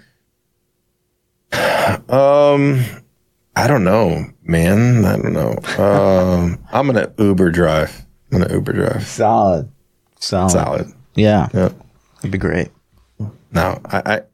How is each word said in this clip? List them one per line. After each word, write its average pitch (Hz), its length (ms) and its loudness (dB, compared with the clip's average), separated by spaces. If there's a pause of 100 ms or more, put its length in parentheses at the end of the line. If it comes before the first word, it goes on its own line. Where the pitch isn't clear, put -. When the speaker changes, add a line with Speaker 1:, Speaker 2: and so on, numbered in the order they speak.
(1500)
Speaker 1:
<sighs> - 580 -4
um, 143 720 2 (720)
I 107 120 0
don't 135 160 2
know, 90 420 2 (180)
man. 101 640 2
I 98 120 0
don't - 160 -4
know. 71 280 -2
Speaker 2:
<laughs> - 200 -10
Speaker 1:
Um, 92 800 2 (120)
I'm 135 160 0
gonna 110 300 0
Uber 95 340 2
drive. 80 540 -2 (260)
I'm 95 80 0
gonna - 140 -2
Uber 98 200 -4
drive. 98 320 -4
Speaker 2:
Solid. 107 640 0 (500)
Solid. 92 320 -2
Speaker 1:
Solid. 78 420 -2 (220)
Speaker 2:
Yeah. 104 380 2
Speaker 1:
Yeah. 92 160 0 (460)
Speaker 2:
That'd - 160 -10
be 98 60 -4
great. 87 320 -4 (840)
Speaker 1:
No, 90 340 -4
I, - 200 -6
I, 107 160 -4 (120)